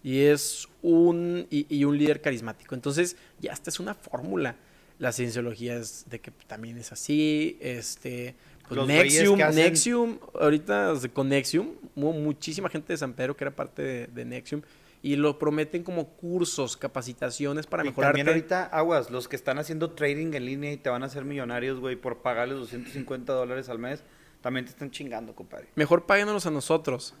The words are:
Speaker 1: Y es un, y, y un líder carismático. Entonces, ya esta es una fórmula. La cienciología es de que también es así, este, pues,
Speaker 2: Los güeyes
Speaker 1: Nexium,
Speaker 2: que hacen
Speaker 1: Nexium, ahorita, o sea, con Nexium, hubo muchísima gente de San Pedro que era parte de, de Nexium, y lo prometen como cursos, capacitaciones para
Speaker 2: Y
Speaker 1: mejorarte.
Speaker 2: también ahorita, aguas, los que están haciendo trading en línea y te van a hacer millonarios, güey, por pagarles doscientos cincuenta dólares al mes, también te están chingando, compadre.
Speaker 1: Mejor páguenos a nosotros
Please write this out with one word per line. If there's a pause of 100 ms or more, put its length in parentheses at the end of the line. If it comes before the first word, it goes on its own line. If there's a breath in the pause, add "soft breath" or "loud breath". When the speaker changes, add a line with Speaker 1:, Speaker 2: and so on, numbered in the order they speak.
Speaker 1:
Y
es (120)
un,
y,
y
un
líder
carismático.
Entonces, (220 soft breath)
ya
esta
es
una
fórmula. (420 soft breath)
La
cienciología
es
de
que (160)
también
es
así,
este, (320 soft breath)
pues,
Speaker 2:
Los
güeyes
Speaker 1:
Nexium,
Speaker 2:
que
hacen
Speaker 1:
Nexium, (220)
ahorita,
o
sea,
con
Nexium, (200)
hubo
muchísima
gente
de
San
Pedro
que
era
parte
de,
de
Nexium, (380 soft breath)
y
lo
prometen
como
cursos,
capacitaciones
para
Speaker 2:
Y
Speaker 1:
mejorarte.
Speaker 2:
también
ahorita,
aguas,
los
que
están
haciendo
trading
en
línea
y
te
van
a
hacer
millonarios,
güey,
por
pagarles
doscientos
cincuenta
dólares
al
mes, (380 soft breath)
también
te
están
chingando,
compadre.
Speaker 1:
Mejor
páguenos
a
nosotros